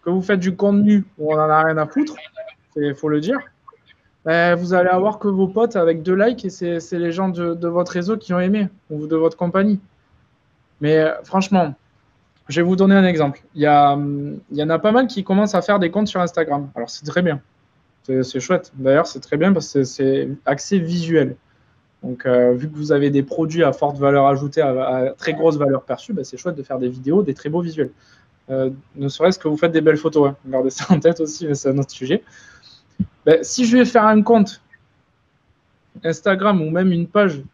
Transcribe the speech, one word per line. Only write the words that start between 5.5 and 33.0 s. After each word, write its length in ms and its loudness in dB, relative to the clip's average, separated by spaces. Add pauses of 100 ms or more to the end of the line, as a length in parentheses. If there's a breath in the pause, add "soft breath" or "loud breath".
avec 260 0
deux 120 0
likes 300 0
et 60 -4
c'est, 300 -6
c'est 180 -8
les 140 -2
gens 160 -2
de, 260 -4
de 140 -4
votre 240 0
réseau 240 -2
qui 160 -8
ont 80 0
aimé 280 0 (220)
ou 160 -6
de 100 -2
votre 200 2
compagnie. 440 0 (1000)
Mais, 180 2
euh, 140 2 (120)
franchement, 500 0 (760)
je 120 -2
vais 60 2
vous 100 2
donner 180 4
un 100 6
exemple. 360 0 (140)
Il 80 -2
y 40 4
a, 280 6
hum, 440 -6 (120)
il 80 -8
y 40 -2
en 80 -2
a 80 0
pas 140 0
mal 160 4
qui 160 -6
commencent 300 0
à 80 2
faire 160 0
des 120 0
comptes 180 -2
sur 120 -4
Instagram. 540 -2
Alors, 160 -8
c'est 140 -18
très 180 -2
bien. 180 0 (640)
C'est, 180 -2
c'est 180 -6
chouette. 360 -4
D'ailleurs, 300 2
c'est 140 -14
très 160 -6
bien 160 4
parce 200 -2
que 100 2
c'est, 140 -6 (280)
c'est 40 -6 (180)
axé 320 -2
visuel. 580 0 (680)
Donc, 220 -8
euh, 280 4
vu 160 -4
que 60 -14
vous 160 -2
avez 180 2
des 140 2
produits 400 -2
à 80 2
forte 260 -4
valeur 300 4
ajoutée, 340 0
à, 60 2 (180)
à 240 -2
très 220 -6
grosse 240 2
valeur 260 0
perçue, 300 -8
ben, 120 -6
c'est 120 -16
chouette 180 -8
de 80 -12
faire 160 -8
des 100 -4
vidéos, 340 0
des 120 -2
très 140 -10
beaux 120 -2
visuels. 300 -6 (600 soft breath)
Euh, 200 -2 (260)
ne 120 -4
serait-ce 300 0
que 100 -6
vous 100 -2
faites 140 0
des 100 2
belles 160 4
photos, 320 2
hein. 60 -12 (100)
Gardez 240 -2
ça 200 -12
en 100 4
tête 200 2
aussi, 260 -6
mais 80 -2
c'est 160 -4
un 80 0
autre 120 -4
sujet. 320 -4 (1040 loud breath)